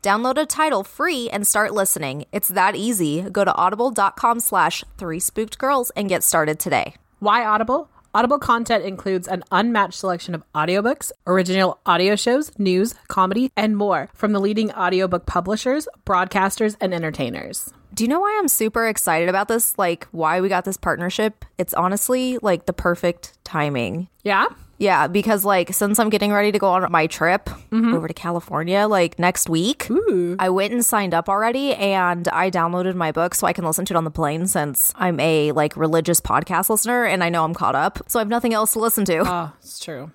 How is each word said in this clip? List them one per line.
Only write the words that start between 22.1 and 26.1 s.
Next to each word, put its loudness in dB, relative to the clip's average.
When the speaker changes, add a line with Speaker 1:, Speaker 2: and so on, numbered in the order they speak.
Speaker 1:
like, 0
the -2
perfect -4
timing. -2
Speaker 2:
Yeah? 2
Speaker 1:
Yeah, 4
because, 0
like, 2
since 0
I'm 2